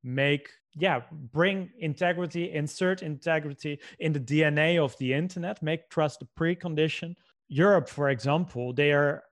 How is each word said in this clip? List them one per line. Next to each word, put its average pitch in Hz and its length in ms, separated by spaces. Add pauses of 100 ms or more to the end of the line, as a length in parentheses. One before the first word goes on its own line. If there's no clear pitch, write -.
make, 139 480 (240)
yeah, 151 360
bring 165 680
integrity, 170 720
insert 180 500
integrity 151 760 (200)
in 156 140
the 143 80
D 147 240
N 147 140
A 170 200
of 139 200
the 131 160
internet, 180 480
make 156 260
trust 151 340
a 131 60 (100)
precondition. 165 760 (340)
Europe, 175 400
for 143 220
example, 127 640
they 147 180
are 143 400